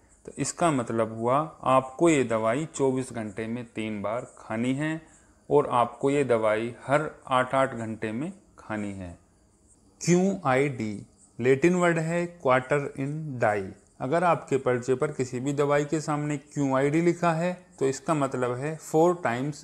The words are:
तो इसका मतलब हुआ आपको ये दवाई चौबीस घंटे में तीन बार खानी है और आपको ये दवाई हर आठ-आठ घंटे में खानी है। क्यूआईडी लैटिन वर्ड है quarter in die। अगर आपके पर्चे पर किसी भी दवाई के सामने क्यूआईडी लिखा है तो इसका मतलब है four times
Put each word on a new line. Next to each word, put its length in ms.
तो 120
इसका 320
मतलब 480
हुआ 200
आपको 440
ये 140
दवाई 420
चौबीस 460
घंटे 340
में 200
तीन 360
बार 360
खानी 360
है 260
और 260
आपको 360
ये 140
दवाई 500
हर 240
आठ-आठ 440
घंटे 380
में 200
खानी 340
है। 240
क्यूआईडी 1040
लैटिन 360
वर्ड 240
है 200
quarter 380
in 180
die। 260
अगर 240
आपके 320
पर्चे 380
पर 180
किसी 280
भी 120
दवाई 320
के 160
सामने 360
क्यूआईडी 640
लिखा 320
है 200
तो 80
इसका 280
मतलब 420
है 140
four 280
times 420